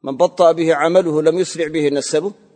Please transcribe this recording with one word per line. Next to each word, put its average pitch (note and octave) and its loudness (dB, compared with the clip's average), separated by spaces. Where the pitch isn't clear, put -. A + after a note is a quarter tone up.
"Man C#3 -8
batta'a E3+ 4
bihi D#3+ 0
camaluhu E3 0
lam D#3+ 2
yusric E3 -4
bihi D3+ -2
nasabuh." D#3 -4